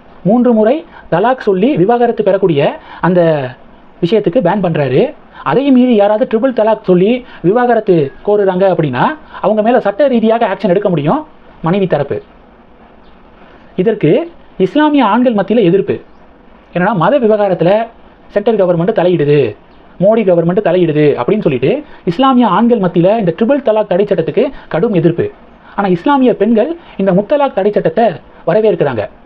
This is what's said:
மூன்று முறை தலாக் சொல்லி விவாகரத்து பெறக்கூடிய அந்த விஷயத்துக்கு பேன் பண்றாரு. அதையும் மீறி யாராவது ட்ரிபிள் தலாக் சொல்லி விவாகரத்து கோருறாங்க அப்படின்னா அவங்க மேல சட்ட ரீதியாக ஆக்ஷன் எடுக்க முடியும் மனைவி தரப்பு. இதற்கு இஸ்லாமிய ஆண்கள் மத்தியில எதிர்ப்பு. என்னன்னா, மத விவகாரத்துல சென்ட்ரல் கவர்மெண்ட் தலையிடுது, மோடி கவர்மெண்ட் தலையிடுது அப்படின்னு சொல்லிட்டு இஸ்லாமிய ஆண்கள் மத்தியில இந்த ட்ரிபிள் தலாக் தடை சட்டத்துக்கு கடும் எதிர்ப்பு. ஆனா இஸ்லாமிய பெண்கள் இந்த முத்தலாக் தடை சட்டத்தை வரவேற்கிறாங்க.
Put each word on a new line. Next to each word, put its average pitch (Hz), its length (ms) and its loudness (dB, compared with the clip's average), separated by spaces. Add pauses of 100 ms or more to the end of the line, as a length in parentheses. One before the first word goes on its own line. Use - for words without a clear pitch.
(240)
மூன்று 240 300 2
முறை 226 320 0 (260)
தலாக் 226 280 0
சொல்லி 208 380 0
விவாகரத்து 226 460 0
பெறக்கூடிய 190 540 0 (240)
அந்த 165 480 0 (560)
விஷயத்துக்கு 208 360 0
பேன் 208 220 0
பண்றாரு. 165 500 0 (300)
அதையும் 269 300 0
மீறி 247 220 4
யாராவது 214 440 0
ட்ரிபிள் 262 140 -2
தலாக் 220 300 0
சொல்லி 202 420 2 (160)
விவாகரத்து 214 720 0 (140)
கோருறாங்க 190 380 0
அப்படின்னா 165 400 0 (380)
அவங்க 214 200 0
மேல 240 180 0
சட்ட 302 280 -2
ரீதியாக 233 400 0
ஆக்ஷன் 196 220 -4
எடுக்க 196 200 0
முடியும் 175 360 -2 (360)
மனைவி 185 260 -2
தரப்பு. 143 340 -4 (1500)
இதற்கு 220 560 0 (260)
இஸ்லாமிய 294 480 2
ஆண்கள் 233 300 0
மத்தியில 214 260 0
எதிர்ப்பு. 175 400 0 (720)
என்னன்னா, 190 220 0
மத 196 240 2
விவகாரத்துல 208 680 0 (400)
சென்ட்ரல் 208 280 -2
கவர்மெண்ட் 180 360 0
தலையிடுது, 147 640 0 (440)
மோடி 208 180 2
கவர்மெண்ட் 180 500 0
தலையிடுது 151 520 2
அப்படின்னு 190 220 0
சொல்லிட்டு 151 420 -2 (220)
இஸ்லாமிய 247 420 0
ஆண்கள் 220 320 0
மத்தியில 180 380 0
இந்த 170 240 -2
ட்ரிபிள் 254 200 0
தலாக் 214 260 0
தடை 190 180 0
சட்டத்துக்கு 220 440 -2 (180)
கடும் 214 260 -2
எதிர்ப்பு. 165 380 0 (440)
ஆனா 202 120 2
இஸ்லாமிய 254 480 0
பெண்கள் 233 400 0 (220)
இந்த 190 160 0
முத்தலாக் 269 400 0
தடை 196 180 -2
சட்டத்தை 190 340 0 (420)
வரவேற்கிறாங்க. 165 640 0 (160)